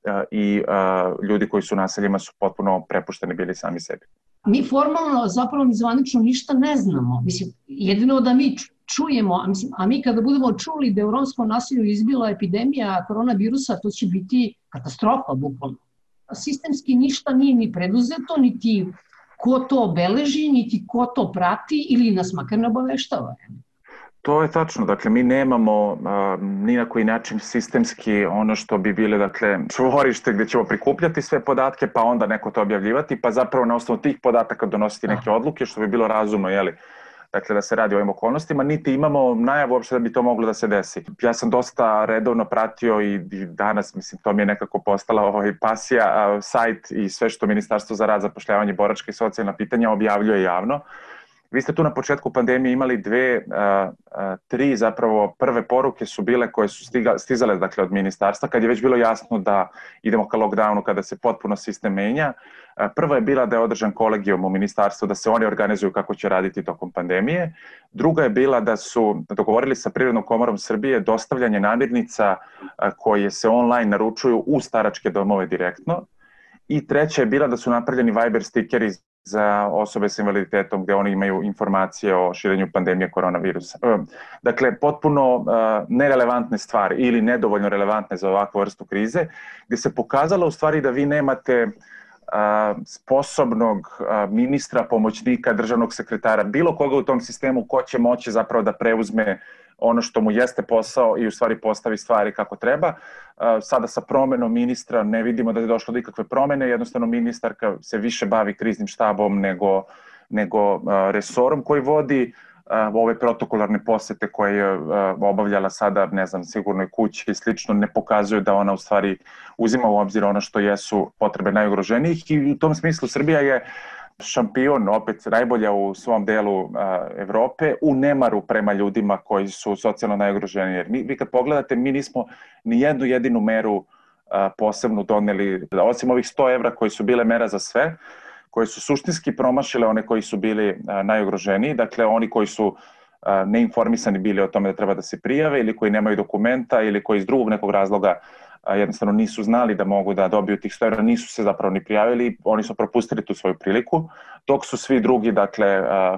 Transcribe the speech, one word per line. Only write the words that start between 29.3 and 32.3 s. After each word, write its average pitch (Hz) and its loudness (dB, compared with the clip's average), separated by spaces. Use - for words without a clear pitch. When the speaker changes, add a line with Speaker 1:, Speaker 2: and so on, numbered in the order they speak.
Speaker 1:
čvorište 127 2
gde 107 0
ćemo 117 0
prikupljati 143 0
sve 143 -2
podatke, 135 0
pa 117 0
onda 117 2
neko 107 -4